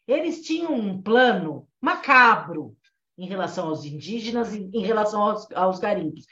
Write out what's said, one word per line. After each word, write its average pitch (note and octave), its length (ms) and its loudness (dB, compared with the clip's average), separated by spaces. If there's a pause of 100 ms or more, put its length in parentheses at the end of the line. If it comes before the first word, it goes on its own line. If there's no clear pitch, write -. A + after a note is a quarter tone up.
Eles D#4+ 340 0
tinham E4 300 -4
um G#3 300 -4
plano G#3 640 2 (140)
macabro A3 960 4 (420)
em F3+ 80 -12
relação F3+ 420 -4
aos D#3 160 -6
indígenas G#3+ 680 -6
e G3 180 -10
em A3+ 100 -2
relação G#3 380 0
aos, G#3 320 -2
aos F#3 280 0
garimpos. F#3+ 520 -4